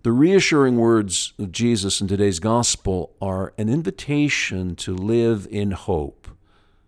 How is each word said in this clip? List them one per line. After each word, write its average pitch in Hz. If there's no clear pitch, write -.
The 117
reassuring 143
words 113
of 98
Jesus 107
in 101
today's 98
gospel 101
are 95
an 107
invitation 127
to -
live 113
in 101
hope. 82